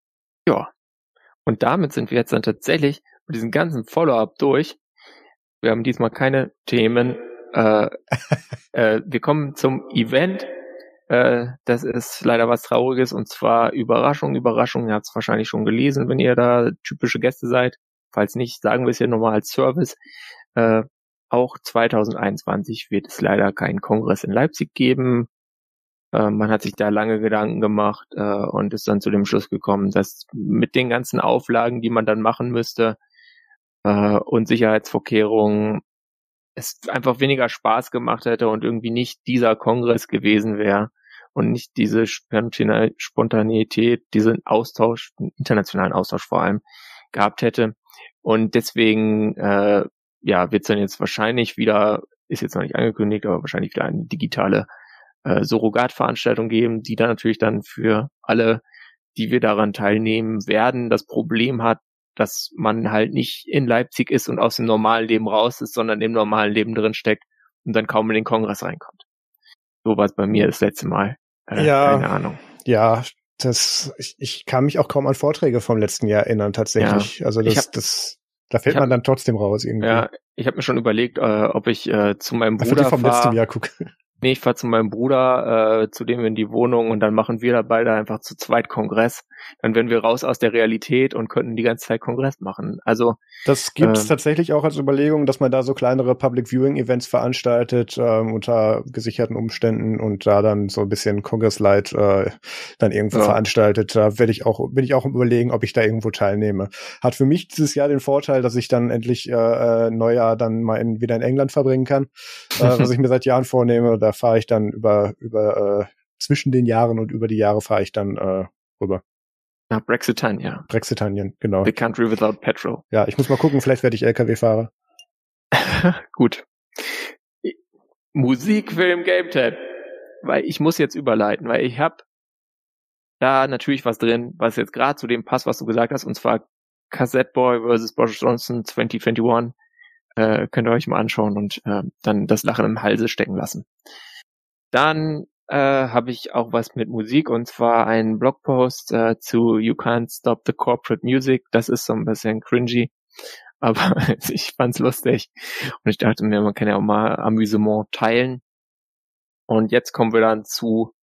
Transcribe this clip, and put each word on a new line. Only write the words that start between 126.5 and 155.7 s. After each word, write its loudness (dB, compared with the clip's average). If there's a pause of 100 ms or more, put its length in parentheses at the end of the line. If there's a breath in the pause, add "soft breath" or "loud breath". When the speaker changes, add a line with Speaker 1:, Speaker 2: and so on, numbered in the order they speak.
Speaker 1:
Musik, 0
Film, 2
Game 0
Tab. 2 (680)
Weil 0
ich -6
muss 2
jetzt 0
überleiten, 0
weil 0
ich -6
hab -2 (1160)
da 4
natürlich -4
was -2
drin, 0
was -2
jetzt -4
grad -2
zu -10
dem -2
passt, -2
was -2
du -12
gesagt 0
hast, -6
und -8
zwar -2 (400)
Cassette -2
Boy 2
versus 0
Boris 0
Johnson -2
twenty -4
twenty-one. 0 (640 soft breath)
Äh, 2
könnt 0
ihr 4
euch 0
mal 0
anschauen 0
und, -6
äh, -4 (180)
dann 0
das 2
Lachen 0
im -2
Halse 0
stecken -4
lassen. -8 (1040 loud breath)
Dann, 0 (240)
äh, -4 (320)
hab 0
ich -12
auch -2
was -2
mit -4
Musik, -2
und -2
zwar 2
einen 0
Blogpost, -2
äh, 0
zu 2
You 0
Can't -4
Stop -2
the 0
Corporate -4
Music. 0
Das 2
ist -2
so -2
ein -4
bisschen -4
cringy, 0 (680 loud breath)
aber 0
<laughs> 0 (120)
ich -6
fand's -2
lustig. -2 (540 loud breath)